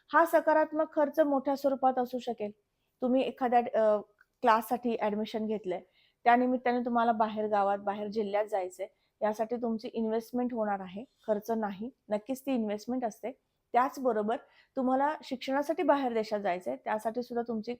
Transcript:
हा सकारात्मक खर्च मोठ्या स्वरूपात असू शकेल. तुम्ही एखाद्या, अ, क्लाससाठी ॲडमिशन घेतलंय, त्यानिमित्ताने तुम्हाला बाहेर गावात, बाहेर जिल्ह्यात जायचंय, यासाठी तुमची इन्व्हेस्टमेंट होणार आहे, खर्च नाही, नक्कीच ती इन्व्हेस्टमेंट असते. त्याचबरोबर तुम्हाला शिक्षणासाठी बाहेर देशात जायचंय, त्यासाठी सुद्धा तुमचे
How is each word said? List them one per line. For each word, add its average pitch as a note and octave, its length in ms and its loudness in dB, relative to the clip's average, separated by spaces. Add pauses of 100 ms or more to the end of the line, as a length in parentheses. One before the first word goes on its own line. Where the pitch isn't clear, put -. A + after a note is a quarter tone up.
(140)
हा D#4+ 120 8
सकारात्मक D#4 680 2
खर्च D4 260 2
मोठ्या C#4 360 2
स्वरूपात C4 440 2
असू B3 180 -2
शकेल. A3 340 -6 (500)
तुम्ही B3+ 200 4
एखाद्या, A#3+ 380 2
अ, A3 380 2 (440)
क्लाससाठी A#3 600 2
ॲडमिशन G#3+ 440 -2
घेतलंय, G3+ 360 -4 (420)
त्यानिमित्ताने B3 640 2
तुम्हाला A#3 260 2
बाहेर G#3+ 360 0
गावात, G3+ 300 2
बाहेर G3+ 300 -4
जिल्ह्यात G3+ 380 -2
जायचंय, F#3+ 420 -4 (340)
यासाठी G#3+ 340 -2
तुमची A3+ 320 -4
इन्व्हेस्टमेंट A#3 680 -4
होणार G#3 260 -2
आहे, F#3+ 260 -12 (220)
खर्च G#3+ 240 0
नाही, G#3+ 380 -4 (200)
नक्कीच G#3+ 360 -4
ती C#4 80 -2
इन्व्हेस्टमेंट A3+ 520 -2
असते. G#3+ 260 -6 (420)
त्याचबरोबर A#3+ 640 2 (380)
तुम्हाला C4+ 480 2
शिक्षणासाठी C#4+ 600 -2
बाहेर C#4 300 2
देशात G#3+ 260 -2
जायचंय, G3+ 360 -4
त्यासाठी A3 480 -4
सुद्धा A#3+ 240 -4
तुमचे A3+ 320 -6